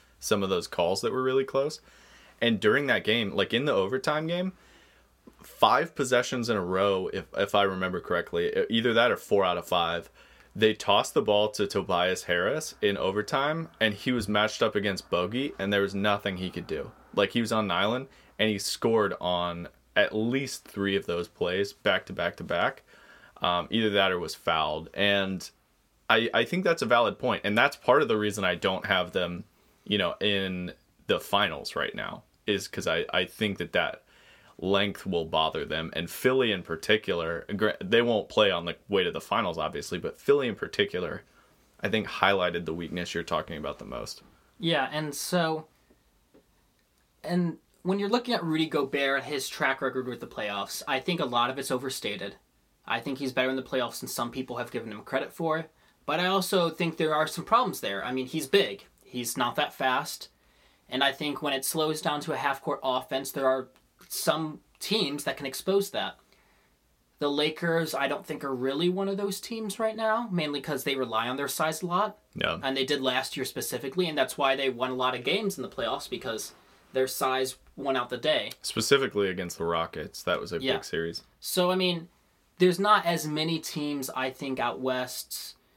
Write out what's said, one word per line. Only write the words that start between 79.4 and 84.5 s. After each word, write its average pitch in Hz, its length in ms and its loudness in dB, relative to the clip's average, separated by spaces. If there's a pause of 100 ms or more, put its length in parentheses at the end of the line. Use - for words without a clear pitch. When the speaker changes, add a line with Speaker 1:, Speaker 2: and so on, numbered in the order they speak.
Speaker 1:
the - 60 -4
Rockets, 82 600 -4
that 87 180 0
was - 100 -8
a 82 100 -4
Speaker 2:
Yeah. 85 120 0
Speaker 1:
big 80 100 -4
series. 82 400 -4 (160)
Speaker 2:
So, 180 320 0
I 185 40 2
mean, 180 340 -2 (480)
there's 180 220 4
not 208 260 4
as 165 200 0
many 156 320 0
teams, 147 520 -4
I 131 220 -4
think, 131 280 -6